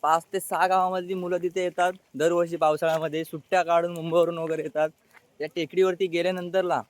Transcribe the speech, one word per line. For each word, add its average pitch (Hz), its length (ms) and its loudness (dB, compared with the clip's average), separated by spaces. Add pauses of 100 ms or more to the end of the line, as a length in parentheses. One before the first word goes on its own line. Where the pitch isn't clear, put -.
पाच 160 200 2 (100)
ते 190 80 -2
सहा 175 260 0
गावामधली 185 480 0
मुलं 180 240 -2
तिथे 180 240 -4
येतात 180 300 0 (220)
दरवर्षी 170 420 0
पावसाळ्यामध्ये, 160 680 0
सुट्ट्या 170 380 -2
काढून 170 300 2
मुंबईवरून 165 460 0
वगैरे 160 240 -4
येतात. 156 260 -2 (520)
या 147 60 -4 (100)
टेकडीवरती 180 500 0
गेल्यानंतरला 175 840 -2